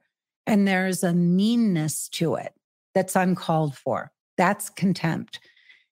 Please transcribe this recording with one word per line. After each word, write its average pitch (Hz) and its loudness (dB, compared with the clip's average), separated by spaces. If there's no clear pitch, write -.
And 202 2
there's 185 0
a 175 2
meanness 180 2
to 151 -2
it - -12
that's 185 0
uncalled 165 0
for. - -6
That's 190 0
contempt. - -4